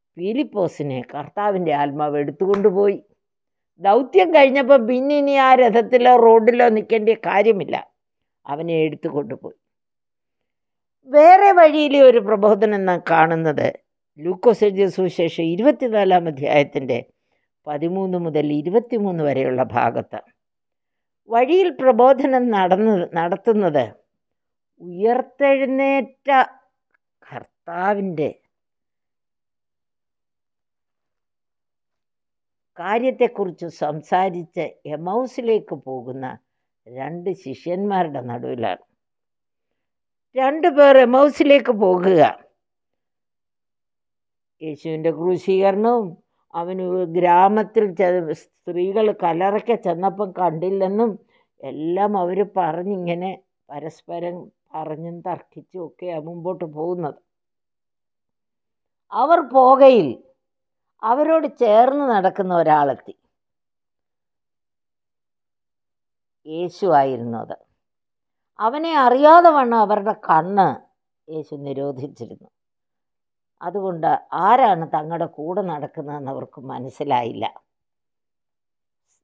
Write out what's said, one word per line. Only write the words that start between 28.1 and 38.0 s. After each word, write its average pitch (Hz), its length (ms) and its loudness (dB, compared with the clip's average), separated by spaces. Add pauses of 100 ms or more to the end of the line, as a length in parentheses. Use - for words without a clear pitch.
കാര്യത്തെക്കുറിച്ച് 202 880 -4 (100)
സംസാരിച്ച് 170 880 -6 (200)
എമൗസിലേക്ക് 208 880 -6
പോകുന്ന 131 520 -12 (600)
രണ്ട് 151 480 -12
ശിഷ്യന്മാരുടെ 175 840 -6